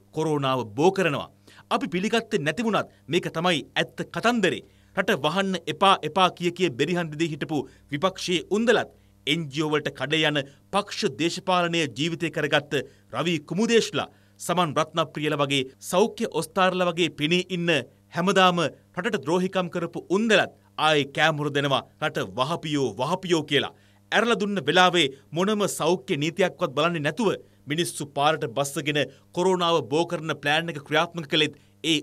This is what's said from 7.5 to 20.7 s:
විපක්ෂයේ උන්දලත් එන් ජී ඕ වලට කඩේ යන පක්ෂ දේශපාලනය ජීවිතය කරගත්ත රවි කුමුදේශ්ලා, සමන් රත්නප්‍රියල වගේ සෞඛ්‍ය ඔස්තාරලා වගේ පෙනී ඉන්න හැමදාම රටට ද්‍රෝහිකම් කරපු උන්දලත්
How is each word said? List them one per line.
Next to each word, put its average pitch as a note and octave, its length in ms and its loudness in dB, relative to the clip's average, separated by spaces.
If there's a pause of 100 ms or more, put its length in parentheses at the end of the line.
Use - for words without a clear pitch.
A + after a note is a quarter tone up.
විපක්ෂයේ F3+ 560 -2 (100)
උන්දලත් A3 340 2 (360)
එන් D#3 140 0 (120)
ජී D#3 120 -2
ඕ D#3 80 -2
වලට D3 260 0
කඩේ D3+ 320 0
යන D3+ 80 0 (340)
පක්ෂ G3+ 460 -2
දේශපාලනය E3+ 640 0 (160)
ජීවිතය E3 380 -4
කරගත්ත D#3 360 0 (420)
රවි D#3+ 200 -2 (140)
කුමුදේශ්ලා, G3+ 600 2 (360)
සමන් E3+ 340 0
රත්නප්‍රියල D#3 640 -2
වගේ C#3 260 0 (220)
සෞඛ්‍ය A3 340 2 (160)
ඔස්තාරලා F#3 500 0
වගේ E3 280 0
පෙනී E3+ 260 2 (120)
ඉන්න E3+ 140 0 (460)
හැමදාම F3+ 480 4 (320)
රටට F#3+ 280 -4
ද්‍රෝහිකම් F3+ 500 0
කරපු E3+ 320 -8 (100)
උන්දලත් G#3 400 2 (300)